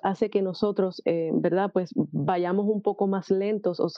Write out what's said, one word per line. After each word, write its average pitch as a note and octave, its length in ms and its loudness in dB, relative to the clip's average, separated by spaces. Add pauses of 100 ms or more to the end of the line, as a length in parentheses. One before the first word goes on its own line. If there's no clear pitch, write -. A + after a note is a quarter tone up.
hace G3 260 0
que G3+ 120 2
nosotros, F#3+ 640 0
eh, E3 280 0
¿verdad? F3+ 380 2
Pues, F#3 240 -2
vayamos F3 720 0
un G#3+ 140 0
poco G3+ 260 0
más F#3+ 220 -2
lentos G3 500 0
o, F3 80 0 (100)